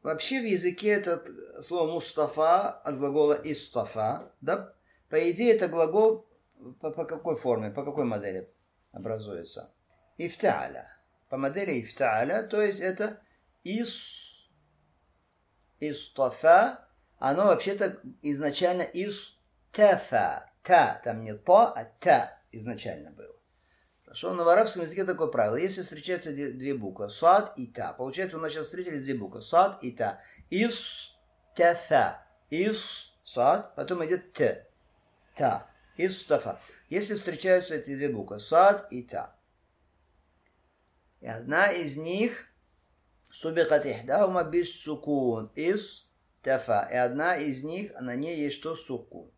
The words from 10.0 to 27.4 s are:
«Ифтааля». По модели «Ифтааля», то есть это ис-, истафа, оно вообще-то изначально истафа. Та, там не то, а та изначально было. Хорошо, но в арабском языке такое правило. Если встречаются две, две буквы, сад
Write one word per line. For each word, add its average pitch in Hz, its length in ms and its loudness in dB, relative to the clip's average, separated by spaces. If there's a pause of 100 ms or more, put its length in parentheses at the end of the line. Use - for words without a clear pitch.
«Ифтааля». 85 720 -4 (420)
По 135 80 -8
модели 139 460 -4
«Ифтааля», 131 640 0
то 208 180 0
есть 196 180 0
это 190 400 -4 (440)
ис-, - 840 -6 (1300)
истафа, 151 1080 4 (300)
оно 151 280 2
вообще-то 196 540 2 (220)
изначально 147 600 0
истафа. - 1700 0 (140)
Та, 156 420 6
там 113 200 -6
не 107 100 -10
то, 120 400 6
а 113 100 -8 (140)
та 139 420 2 (120)
изначально 107 580 -10
было. - 240 -20 (680)
Хорошо, - 280 -8
но 175 100 -4
в 170 60 6
арабском 185 360 6
языке 180 200 -4
такое 160 220 -2
правило. 120 300 0
Если 185 260 -2
встречаются 170 500 -8
две, 139 180 -6
две 131 220 -6
буквы, 101 380 -6
сад 196 480 6